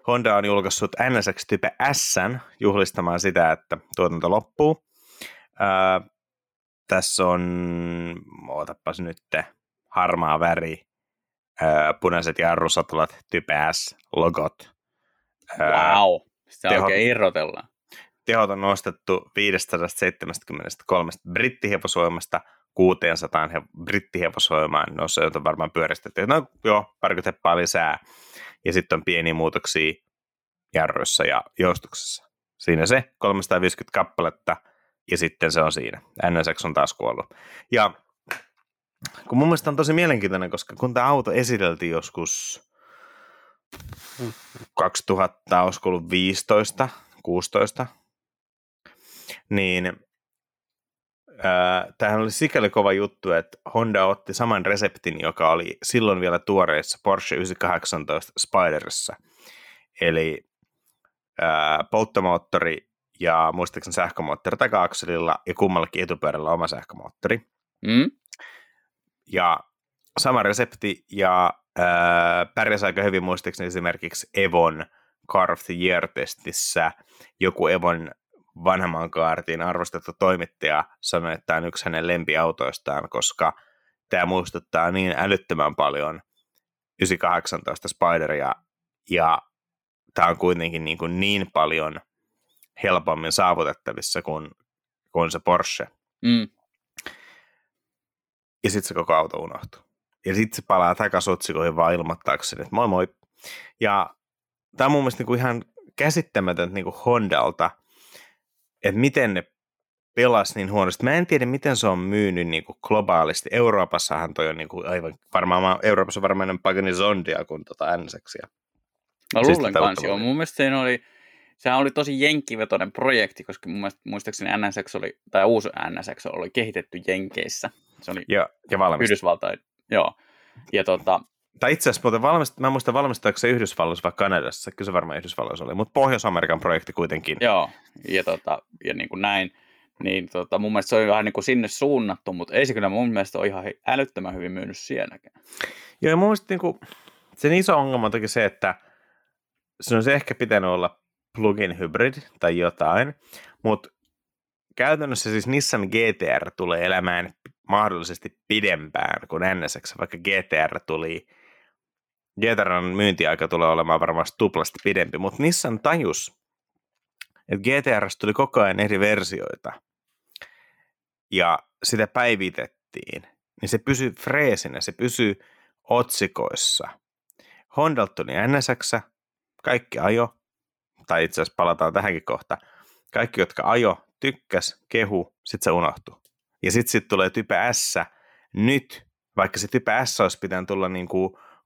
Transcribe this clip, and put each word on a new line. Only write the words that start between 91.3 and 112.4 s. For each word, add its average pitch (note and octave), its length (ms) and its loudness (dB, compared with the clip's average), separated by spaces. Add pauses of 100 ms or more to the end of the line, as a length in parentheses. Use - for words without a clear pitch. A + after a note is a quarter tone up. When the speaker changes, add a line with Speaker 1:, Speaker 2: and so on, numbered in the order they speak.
Speaker 1:
paljon D#2 480 0 (840)
helpommin E2 500 0
saavutettavissa E2+ 880 -2
kuin, D#2 280 -8 (640)
kuin E2+ 180 0
se E2 80 -6
Porsche. - 480 0 (360)
Speaker 2:
Mm. A#2 260 2 (2250)
Speaker 1:
Ja G#2 60 2
sit G2+ 140 -2
se - 100 -10
koko E2+ 200 2
auto D#2 240 2
unohtuu. - 440 -14 (440)
Ja F#2+ 80 0
sit A2 200 0
se - 120 -10
palaa F2+ 280 4
takas G2 340 0
otsikoihin E2 480 -2
vaan E2 180 4
ilmoittaakseni, D#2+ 680 -4
että - 120 -10
moi A#2 140 2
moi. F#2 200 0 (720)
Ja G2+ 340 0 (640)
tää C3 100 4
on C#3+ 60 4
mun C#3+ 100 2
mielestä C3 180 -2
niinku B2 140 -2
ihan A#2+ 300 -2 (320)
käsittämätöntä F#2 800 -2
niinku F2+ 160 -6 (160)
Hondalta – E2+ 640 2 (1120)
että G2+ 160 2
miten C3 340 2
ne F2+ 100 -4 (720)
pelas A#2 420 4
niin G2 160 -4
huonosti. F#2+ 320 0
Mä C3 80 2
en F3 140 2
tiedä, C#3 200 2
miten C3+ 300 -2
se A2+ 100 0
on F#2 120 2
myynyt F#2 500 0